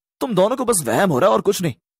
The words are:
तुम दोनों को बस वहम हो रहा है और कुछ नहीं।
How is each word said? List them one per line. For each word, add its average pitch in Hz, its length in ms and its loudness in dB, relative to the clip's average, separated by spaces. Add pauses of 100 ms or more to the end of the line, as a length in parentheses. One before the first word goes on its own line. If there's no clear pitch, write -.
(200)
तुम 262 140 -6
दोनों 202 220 2
को 262 80 -4
बस 214 200 0
वहम 190 260 0
हो 135 80 0
रहा 202 120 4
है 220 40 2
और 214 60 0
कुछ 196 220 -2
नहीं। 156 120 -4 (260)